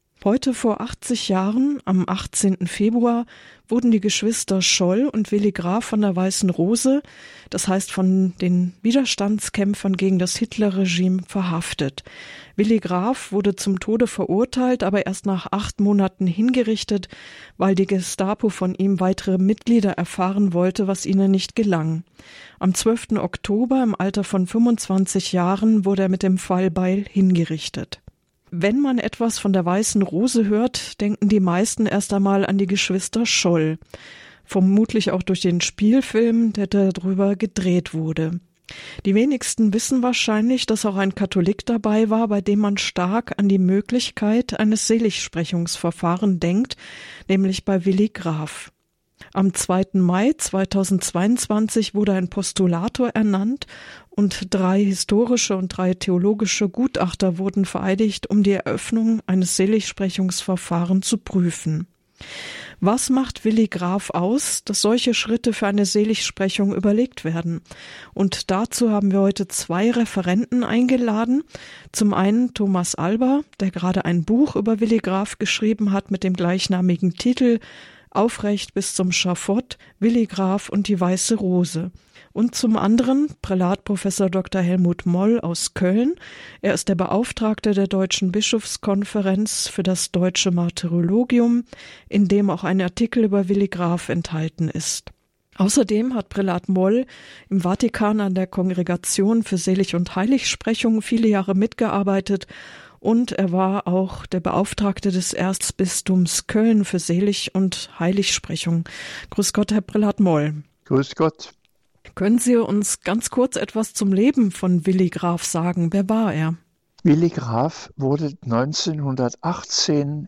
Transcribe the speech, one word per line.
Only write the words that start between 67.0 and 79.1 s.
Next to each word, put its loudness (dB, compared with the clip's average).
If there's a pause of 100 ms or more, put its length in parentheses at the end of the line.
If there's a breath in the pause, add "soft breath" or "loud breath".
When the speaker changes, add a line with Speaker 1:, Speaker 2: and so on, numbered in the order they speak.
Speaker 1:
werden? -4 (520 loud breath)
Und -2
dazu 0
haben 2
wir 2
heute 0
zwei -2
Referenten 0
eingeladen. 2 (480 loud breath)
Zum 2
einen 2
Thomas 0
Alber, 0 (180)
der 0
gerade -2
ein 0
Buch 2
über 0
Willi 2
Graf -4
geschrieben 0
hat -2
mit -4
dem 2
gleichnamigen 0
Titel 2 (500 loud breath)
Aufrecht -2
bis -4
zum 0